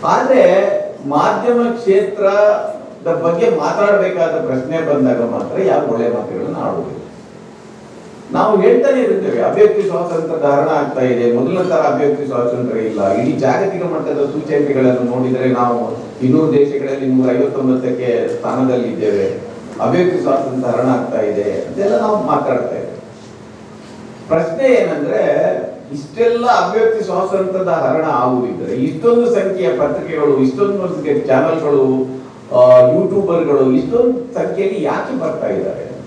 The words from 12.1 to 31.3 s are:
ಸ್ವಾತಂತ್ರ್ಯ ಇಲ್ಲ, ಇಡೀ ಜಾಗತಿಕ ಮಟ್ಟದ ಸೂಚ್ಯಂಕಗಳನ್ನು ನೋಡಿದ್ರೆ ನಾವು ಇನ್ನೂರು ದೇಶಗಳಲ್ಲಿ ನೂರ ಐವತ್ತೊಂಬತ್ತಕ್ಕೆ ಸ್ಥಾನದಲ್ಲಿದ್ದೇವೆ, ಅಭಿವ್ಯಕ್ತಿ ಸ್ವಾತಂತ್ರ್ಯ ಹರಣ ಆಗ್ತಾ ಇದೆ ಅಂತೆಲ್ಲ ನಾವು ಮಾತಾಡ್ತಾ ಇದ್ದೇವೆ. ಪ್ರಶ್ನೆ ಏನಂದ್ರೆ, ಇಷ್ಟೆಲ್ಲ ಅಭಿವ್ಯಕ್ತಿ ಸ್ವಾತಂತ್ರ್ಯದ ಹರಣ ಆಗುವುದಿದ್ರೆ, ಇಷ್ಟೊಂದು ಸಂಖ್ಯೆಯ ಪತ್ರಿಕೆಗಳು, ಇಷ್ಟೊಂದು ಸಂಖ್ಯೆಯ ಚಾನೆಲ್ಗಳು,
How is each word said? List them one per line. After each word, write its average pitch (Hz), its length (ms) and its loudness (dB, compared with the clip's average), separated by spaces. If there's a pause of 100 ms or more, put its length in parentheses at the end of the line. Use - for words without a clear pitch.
ಸ್ವಾತಂತ್ರ್ಯ 120 540 -2
ಇಲ್ಲ, 104 320 0
ಇಡೀ - 200 0
ಜಾಗತಿಕ 196 500 0
ಮಟ್ಟದ 147 420 -2
ಸೂಚ್ಯಂಕಗಳನ್ನು 131 920 0
ನೋಡಿದ್ರೆ 127 280 0
ನಾವು 120 520 0 (280)
ಇನ್ನೂರು 147 280 4
ದೇಶಗಳಲ್ಲಿ 135 600 0
ನೂರ 127 180 4
ಐವತ್ತೊಂಬತ್ತಕ್ಕೆ 123 1040 0
ಸ್ಥಾನದಲ್ಲಿದ್ದೇವೆ, 107 1040 0 (380)
ಅಭಿವ್ಯಕ್ತಿ 170 420 2
ಸ್ವಾತಂತ್ರ್ಯ 127 560 0
ಹರಣ 127 100 2
ಆಗ್ತಾ - 320 0
ಇದೆ 98 440 -2
ಅಂತೆಲ್ಲ 214 360 0
ನಾವು 214 260 0
ಮಾತಾಡ್ತಾ - 500 -2
ಇದ್ದೇವೆ. - 240 -10 (1300)
ಪ್ರಶ್ನೆ 170 400 0
ಏನಂದ್ರೆ, - 520 2 (720)
ಇಷ್ಟೆಲ್ಲ 233 540 -2
ಅಭಿವ್ಯಕ್ತಿ 220 580 2
ಸ್ವಾತಂತ್ರ್ಯದ 185 640 -2
ಹರಣ 160 360 0
ಆಗುವುದಿದ್ರೆ, 131 720 -2
ಇಷ್ಟೊಂದು 233 580 2
ಸಂಖ್ಯೆಯ - 340 0
ಪತ್ರಿಕೆಗಳು, 147 680 0
ಇಷ್ಟೊಂದು 180 560 0
ಸಂಖ್ಯೆಯ 143 260 -2
ಚಾನೆಲ್ಗಳು, 147 840 0 (500)